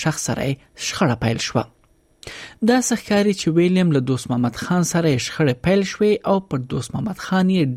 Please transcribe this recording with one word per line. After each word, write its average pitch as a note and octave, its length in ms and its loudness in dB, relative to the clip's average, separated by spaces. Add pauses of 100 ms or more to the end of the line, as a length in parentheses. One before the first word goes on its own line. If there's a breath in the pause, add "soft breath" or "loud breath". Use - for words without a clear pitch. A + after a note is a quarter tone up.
شخص - 280 -2
سره B2 180 -2
یې C3+ 80 0 (320 soft breath)
شخړه B2+ 340 0
پیل A2+ 240 0
شوه. - 180 -2 (1080 loud breath)
دا B3+ 80 4
ښکاري G#3 600 0
چې D#3+ 200 0
ویلیام F3+ 380 4
له C3 120 2
دوست B2+ 220 -2
محمد A#2+ 320 0
خان F3+ 260 0
سره E3 240 2
یې A#2+ 140 2
شخړې C#3 280 0 (120)
پیل G3 240 4
شوې G#3 420 2
او F#3+ 160 0
پر B2+ 240 -4
دوست C3+ 220 -6
محمد - 320 -6
خان F#3 280 2
یې E3+ 80 2 (140)